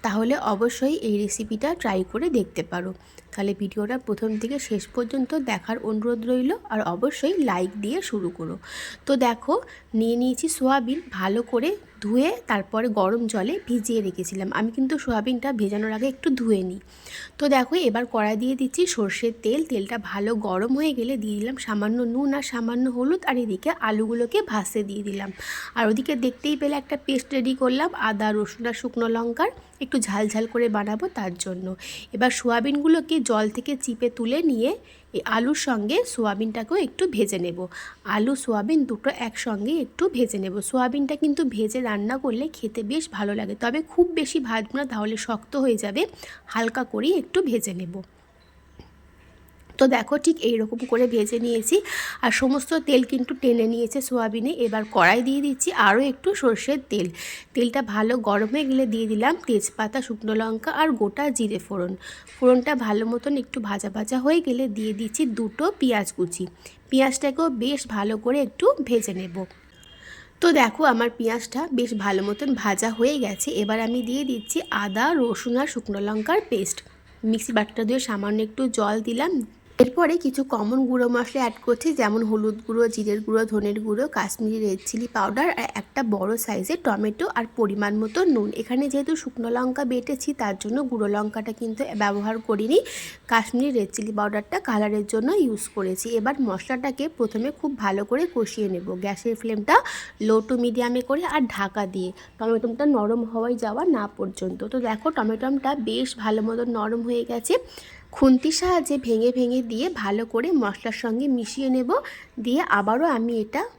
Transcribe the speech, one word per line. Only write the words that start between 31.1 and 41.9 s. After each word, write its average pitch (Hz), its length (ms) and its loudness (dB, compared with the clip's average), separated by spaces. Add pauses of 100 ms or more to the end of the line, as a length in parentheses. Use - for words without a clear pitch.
তার 190 140 -4 (120)
জন্য। 185 220 -6 (480)
এবার 233 240 4
সোয়াবিনগুলোকে 294 800 2 (140)
জল 214 160 4 (100)
থেকে 254 160 -4 (120)
চিপে 240 240 -2 (100)
তুলে 240 200 0 (120)
নিয়ে 240 200 2 (460)
এই - 60 -2 (140)
আলুর 254 300 2
সঙ্গে 233 300 0 (160)
সোয়াবিনটাকেও 220 720 0
একটু - 180 -2 (100)
ভেজে 202 320 2
নেব। 175 120 -4 (560)
আলু, 220 180 2 (120)
সোয়াবিন 226 360 2 (100)
দুটো 233 200 -2 (180)
একসঙ্গে 220 440 -4 (120)
একটু - 200 -2 (120)
ভেজে 226 280 0
নেব। 190 100 -4 (140)
সোয়াবিনটা 262 540 0
কিন্তু 302 200 2 (120)
ভেজে 220 340 0
রান্না 214 360 0